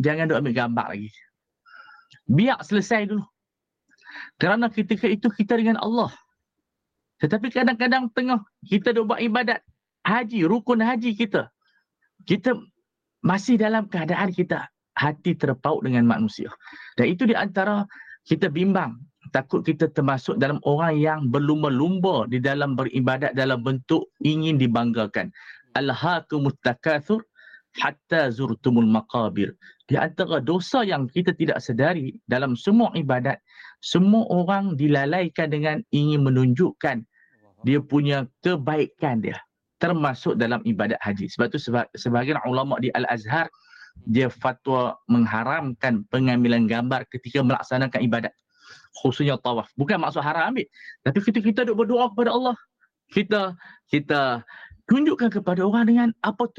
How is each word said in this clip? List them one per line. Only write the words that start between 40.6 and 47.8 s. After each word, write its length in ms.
ibadat 380
haji. 260
Sebab 220
tu 100
seba-, 380
sebahagian 480
ulama' 320
di 160
Al-Azhar, 560
dia 240
fatwa 640
mengharamkan 1040
pengambilan 560
gambar 420
ketika 320
melaksanakan 640